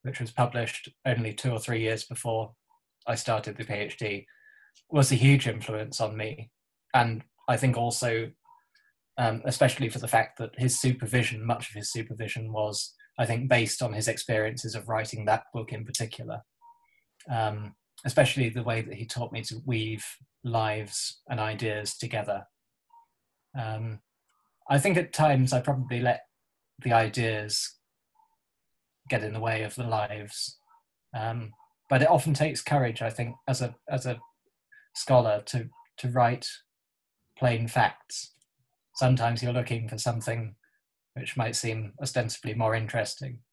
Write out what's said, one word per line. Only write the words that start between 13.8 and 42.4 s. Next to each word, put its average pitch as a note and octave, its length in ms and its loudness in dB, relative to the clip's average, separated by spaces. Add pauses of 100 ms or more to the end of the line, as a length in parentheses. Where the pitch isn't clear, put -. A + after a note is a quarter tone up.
on A2 100 -2
his G#2+ 160 -2
experiences A2 680 -2
of A2 140 -10
writing A2 360 -4
that G#2+ 280 2
book A2+ 200 -8
in A2 120 -8
particular, A2+ 560 -6 (880)
um, G#2+ 440 -4 (320)
especially C3 420 2
the A2+ 140 -4
way A2+ 180 -2
that - 140 -10
he A2 100 -8
taught A#2 280 -6
me A2 100 -6
to A2+ 240 -10
weave A2 400 -4 (380)
lives A2 840 -2
and A#2 100 -4
ideas G#2+ 600 -4
together. G#2 480 -4 (1120)
Um, A2 400 -6 (680)
I C#3 80 6
think F3 180 4
at F3+ 160 0
times C3+ 400 4
I B2+ 80 4
probably B2+ 400 -2
let A#2+ 220 2 (600)
the A#2+ 100 2
ideas A2 840 2 (1300)
get A2+ 160 0
in G#2 80 -4
the A2 80 -6
way A2+ 220 0
of G#2+ 120 -6
the B2 100 -6
lives. G#2+ 720 -4 (580)
Um, A2+ 360 -4 (360)
but C3+ 140 6
it D#3+ 80 8
often D#3+ 240 6
takes D3+ 280 0
courage, B2 400 2
I A2+ 80 0
think, A#2 240 -4 (140)
as C3 140 0
a, B2 120 -4 (140)
as B2+ 180 -2
a A#2+ 140 -4 (760)
scholar A2+ 520 6
to, A#2 220 -4 (300)
to B2+ 120 -4
write A#2+ 360 4 (920)
plain A#2 280 2
facts. - 680 0 (600)
Sometimes A#2+ 480 2
you're B2 100 0
looking A2+ 360 -2
for A2+ 100 -8
something A2+ 560 -4 (600)
which B2+ 220 -8
might A2+ 200 -2
seem A2 440 -4
ostensibly A2+ 540 -2